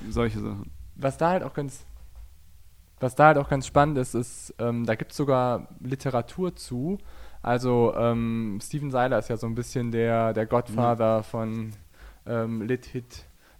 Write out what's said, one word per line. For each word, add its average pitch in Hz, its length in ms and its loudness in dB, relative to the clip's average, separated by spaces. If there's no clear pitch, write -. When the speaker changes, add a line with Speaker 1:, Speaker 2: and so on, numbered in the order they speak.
Speaker 1:
solche 110 320 -2
Sachen. 104 280 -8
Speaker 2:
Was 131 220 -4
da 165 120 2
halt 185 140 0
auch 139 100 -8
ganz, 143 320 -8
was 127 160 -2
da 147 120 10
halt 156 100 10
auch 139 120 0
ganz 135 160 0
spannend 147 320 4
ist, 127 180 -2
ist, - 440 -6
ähm, 117 260 0
da 113 100 2
gibt's - 200 -8
sogar 127 540 2
Literatur 135 800 -4
zu. 139 400 -4
Also, 120 540 4
ähm, 113 680 0
Steven 143 300 -6
Seiler 127 260 2
ist - 120 -2
ja 117 80 -2
so 117 100 -4
ein 113 80 -2
bisschen 120 360 -4
der, 113 420 2
der 110 120 0
Godfather 113 760 2
Speaker 1:
Mhm. 107 40 -6
Speaker 2:
von, 113 480 -6
ähm, 113 340 -2
Lit-Hit 123 640 -6